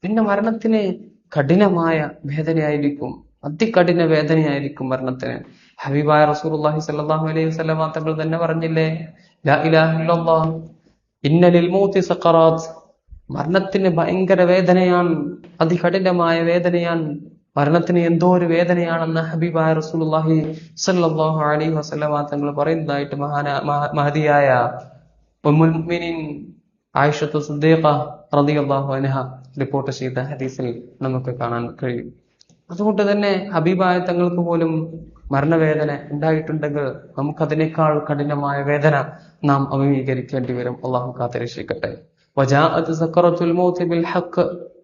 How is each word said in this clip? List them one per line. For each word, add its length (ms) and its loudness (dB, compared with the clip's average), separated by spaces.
പിന്നെ 200 -2
മരണത്തിന് 720 0
കഠിനമായ 720 2
വേദനയായിരിക്കും, 1000 -2
അതികഠിന 580 2
വേദനയായിരിക്കും 880 0
മരണത്തിന്. 520 -6
ഹബീബായ 420 4
റസൂലുള്ളാഹി 560 0
സ്വല്ലല്ലാഹു 480 -2
അലൈഹി 180 0
വസല്ലമ 500 -2
തങ്ങൾ 260 -4
തന്നെ 160 -2
പറഞ്ഞില്ലേ, 720 -2
"ലാ 160 4
ഇലാഹ 380 4
ഇല്ലല്ലാഹ്, 680 0
ഇന്ന 220 6
ലിൽ 220 6
മൗതി 320 2
സഖറാത്ത്", 640 4
മരണത്തിന് 580 0
ഭയങ്കര 540 2
വേദനയാണ്, 920 4
അതികഠിനമായ 800 2
വേദനയാണ്, 800 0
മരണത്തിന് 420 2
എന്തോ 380 4
ഒരു 80 2
വേദനയാണെന്ന് 760 0
ഹബീബായ 520 0
റസൂലുള്ളാഹി 840 0
സ്വല്ലല്ലാഹു 640 0
അലൈഹി 300 0
വസല്ലമ 520 -2
തങ്ങൾ 320 -4
പറയുന്നതായിട്ട് 640 -2
മഹാന-, 480 -4
മഹ-, 320 -2
മഹതിയായ 720 2
ഉമ്മുൽ 240 6
മുഅ്മിനീൻ 800 -4
ആയിഷത്തു 420 0
സിദ്ദീഖ 420 2
റളിയല്ലാഹു 600 0
അൻഹ 440 -4
റിപ്പോർട്ട് 300 -4
ചെയ്ത 280 -6
ഹദീസിൽ 640 -8
നമുക്ക് 280 -4
കാണാൻ 520 -6
കഴിയും. 300 -6
അതുകൊണ്ട് 420 0
തന്നെ 420 0
ഹബീബായ 440 2
തങ്ങൾക്ക് 380 -2
പോലും 640 -2
മരണവേദന 640 2
ഉണ്ടായിട്ടുണ്ടെങ്കിൽ 720 -2
നമുക്കതിനേക്കാൾ 920 0
കഠിനമായ 520 -2
വേദന 420 2
നാം 300 2
അഭിമുഖീകരിക്കേണ്ടി 800 -2
വരും. 320 -6
അള്ളാഹു 360 -4
കാത്തുരക്ഷിക്കട്ടെ. 760 -6
"വജാഅത് 540 2
സക്കറത്തുൽ 600 2
മൗതി 320 0
ബിൽ 220 0
ഹഖ്" 600 -4